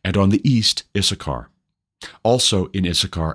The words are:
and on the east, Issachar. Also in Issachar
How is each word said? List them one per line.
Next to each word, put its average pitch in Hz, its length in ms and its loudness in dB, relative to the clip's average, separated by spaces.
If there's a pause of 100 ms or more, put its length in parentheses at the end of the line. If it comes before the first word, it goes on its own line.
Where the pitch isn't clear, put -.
and 92 140 -2
on 98 140 4
the 107 180 2
east, 117 360 2 (120)
Issachar. 80 540 -4 (720)
Also 110 440 2
in 92 200 -2
Issachar 87 480 -2